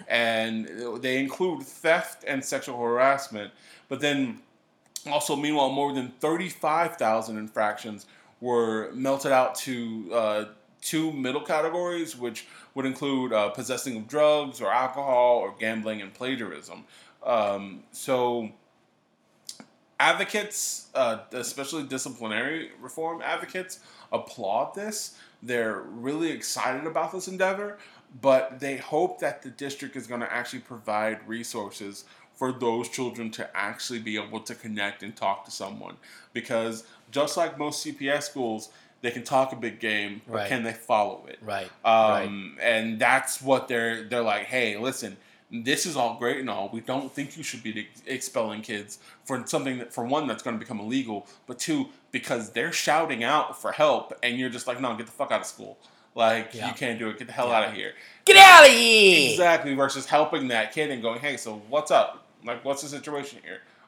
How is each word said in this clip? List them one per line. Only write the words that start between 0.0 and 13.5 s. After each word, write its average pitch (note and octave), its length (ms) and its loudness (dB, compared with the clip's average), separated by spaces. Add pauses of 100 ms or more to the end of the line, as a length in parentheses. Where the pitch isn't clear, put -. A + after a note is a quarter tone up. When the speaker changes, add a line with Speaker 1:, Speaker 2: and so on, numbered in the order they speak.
Speaker 1:
And A2+ 580 0 (340)
they C3 180 -2
include D3 440 -4
theft - 640 -2
and C3+ 180 -4
sexual C3 340 -6
harassment. A#2+ 720 0 (380)
But C3+ 120 -8
then C#3 400 -2 (720)
also, D3 260 0
meanwhile, D3 340 0
more C#3+ 240 -2
than B2 260 -6
thirty-five E3 760 -2
thousand A2 420 -2
infractions G#2+ 680 -6 (360)
were A2+ 500 0
melted C3+ 400 -2
out B2+ 220 4
to, A2+ 580 -8
uh, G#2+ 320 0 (380)
two D#3+ 300 -2
middle C3+ 300 -4
categories, E3 720 -4
which A#2+ 300 -10 (280)
would C3 120 -4
include, C3 460 -2
uh, G#2 180 2